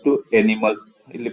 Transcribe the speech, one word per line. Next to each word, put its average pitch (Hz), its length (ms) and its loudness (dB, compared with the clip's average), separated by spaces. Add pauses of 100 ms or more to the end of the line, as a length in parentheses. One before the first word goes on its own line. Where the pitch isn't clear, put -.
to 143 80 4 (260)
animals, 110 400 0 (360)
ಇಲ್ಲಿ 117 160 -8